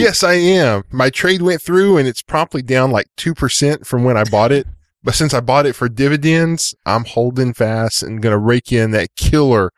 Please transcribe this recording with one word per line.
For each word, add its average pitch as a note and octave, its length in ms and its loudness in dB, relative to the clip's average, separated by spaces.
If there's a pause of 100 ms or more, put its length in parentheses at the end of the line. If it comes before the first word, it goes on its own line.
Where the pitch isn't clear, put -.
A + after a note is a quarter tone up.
Yes, A3 220 0
I F3+ 120 2
am. F3 560 2
My B2+ 200 0
trade F#3 320 -2
went F3 180 0
through, F#3 380 2
and C3+ 100 2
it's - 140 -8
promptly D#3 400 -4
down, B2+ 280 0
like, G#2+ 160 0 (120)
two E3 160 -4
percent C#3+ 520 -2
from B2 160 -2
when B2 140 2
I G#2+ 80 2
bought G#2+ 260 2
it. C#3 160 0 (360)
But - 120 -4
since D3+ 200 0
I B2 60 -2
bought C3 260 2
it B2+ 80 -2
for A#2+ 160 -4
dividends, D#3 840 0 (120)
I'm A2+ 180 0
holding B2 480 -2
fast A2+ 500 -2
and G#2+ 200 -8
gonna G#2+ 160 2
rake A#2 340 0
in A2 200 0
that G2 220 -2
killer B2 640 2